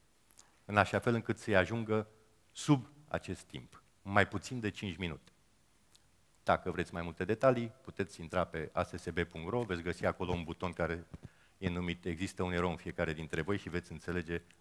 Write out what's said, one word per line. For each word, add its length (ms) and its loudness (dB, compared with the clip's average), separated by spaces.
în 120 0
așa 220 6
fel 160 4
încât 240 0
să-i 180 2
ajungă 520 2
sub 360 4
acest 340 -4
timp, 400 -16
în 100 -6
mai 160 8
puțin 320 -6
de 100 2
cinci 260 -6
minute. 360 -6
Dacă 280 4
vreți 220 -4
mai 100 -4
multe 220 -4
detalii, 560 4
puteți 400 -8
intra 240 0
pe 280 -6
A 100 0
S 60 -2
S 200 -8
B 140 -2
punct 260 -6
ro, 140 -2
veți 200 -2
găsi 240 -2
acolo 260 0
un 120 -2
buton 280 -4
care 340 -2
e 100 -2
numit 360 -2
Există 380 -4
un 100 0
erou 180 2
în 60 -4
fiecare 360 -2
dintre 280 -4
voi 180 0
și 100 -8
veți 240 -6
înțelege 500 -4